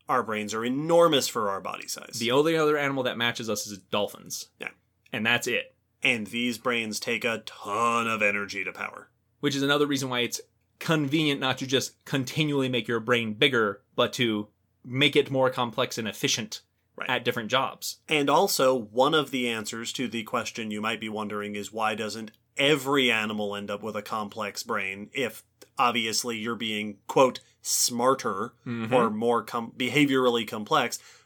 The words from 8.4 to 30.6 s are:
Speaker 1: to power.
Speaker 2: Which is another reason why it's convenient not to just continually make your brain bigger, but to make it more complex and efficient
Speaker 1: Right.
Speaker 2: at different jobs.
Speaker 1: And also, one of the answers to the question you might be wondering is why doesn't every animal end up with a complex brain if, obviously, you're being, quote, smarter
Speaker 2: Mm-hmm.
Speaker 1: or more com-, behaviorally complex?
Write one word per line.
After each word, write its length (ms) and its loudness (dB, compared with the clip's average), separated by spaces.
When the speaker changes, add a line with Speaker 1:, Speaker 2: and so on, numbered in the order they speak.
Speaker 1:
to 100 -8
power. 360 -10
Speaker 2:
Which 160 0
is 80 -2
another 220 4
reason 240 0
why 100 -2
it's 200 -4
convenient 640 2
not 180 0
to 80 -6
just 380 -2
continually 640 0
make 180 -2
your 140 0
brain 340 0
bigger, 480 2
but 180 2
to 340 0
make 320 0
it 140 4
more 200 2
complex 480 -2
and 80 -4
efficient 540 -4
Speaker 1:
Right. 140 -6
Speaker 2:
at 140 -2
different 260 -2
jobs. 480 -2
Speaker 1:
And 200 2
also, 460 4
one 400 2
of 160 2
the 180 -2
answers 440 -6
to 160 -4
the 160 -6
question 480 -6
you 80 -4
might 200 -2
be 80 -6
wondering 460 -6
is 180 -8
why 220 0
doesn't 380 -6
every 520 4
animal 460 0
end 160 -6
up 140 -6
with 100 -6
a 80 -6
complex 600 -6
brain 480 -4
if, 320 -4
obviously, 600 0
you're 180 -4
being, 500 -4
quote, 320 4
smarter 920 0
Speaker 2:
Mm-hmm. 260 -6
Speaker 1:
or 180 6
more 340 2
com-, 320 -6
behaviorally 720 4
complex? 520 -2